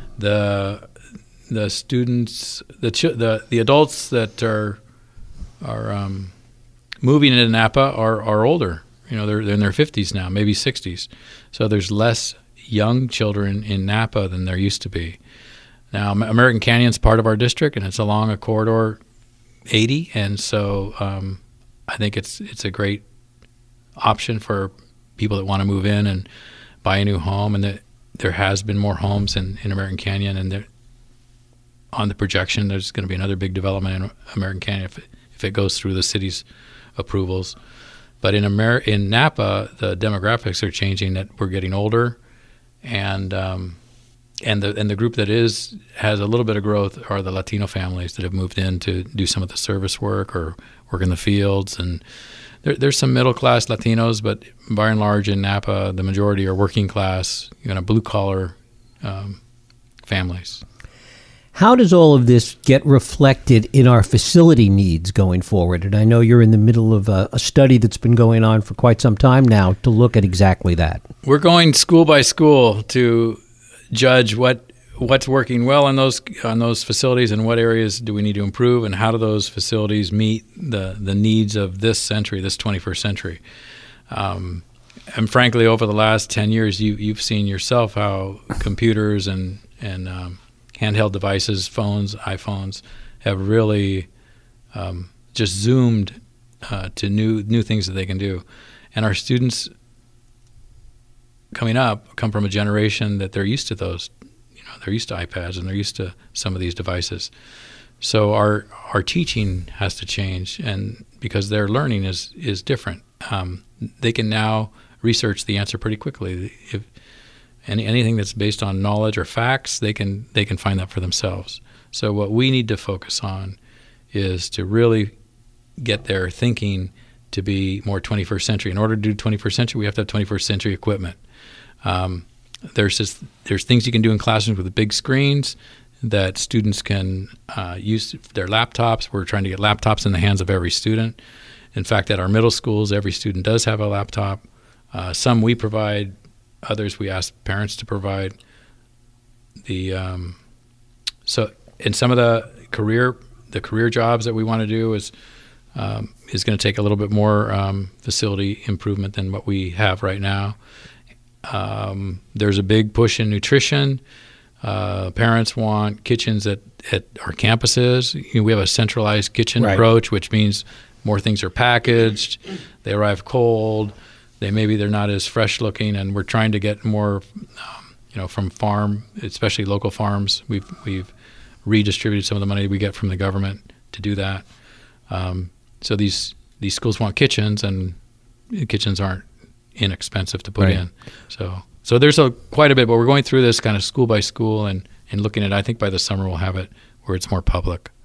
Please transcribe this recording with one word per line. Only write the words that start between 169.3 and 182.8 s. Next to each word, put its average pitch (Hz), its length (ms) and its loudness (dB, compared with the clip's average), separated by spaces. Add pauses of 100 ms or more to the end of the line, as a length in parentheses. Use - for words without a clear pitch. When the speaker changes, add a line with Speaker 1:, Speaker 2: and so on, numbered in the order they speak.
Speaker 1:
kitchen 117 300 0
Speaker 2:
Right. 104 100 4
Speaker 1:
approach, 113 380 6
which 98 200 -2
means 107 340 2 (380)
more 104 160 0
things 104 240 -2
are 92 80 -4
packaged, 117 880 2 (440)
they 107 80 -6
arrive 101 320 0
cold, 110 680 0 (460)
they, 101 120 -4
maybe 107 240 2
they're 104 140 0
not 104 200 0
as 101 160 -4
fresh - 360 -2
looking, 107 340 -2
and 98 180 -4
we're 98 100 -4
trying 110 280 0
to 104 80 0
get 104 240 -4
more, 104 380 -2 (140)
um, - 600 -20 (140)
you - 100 -12
know, 92 80 -8
from 95 220 -4
farm, 104 540 -2 (180)
especially 107 420 -4
local 101 280 -2
farms. 101 580 -4
We've, 98 160 -4 (200)
we've 95 280 -8 (520)
redistributed 104 600 0
some 110 100 -4
of 101 60 -2
the 98 60 -2
money 101 200 -2
we 98 100 -2
get 98 160 -2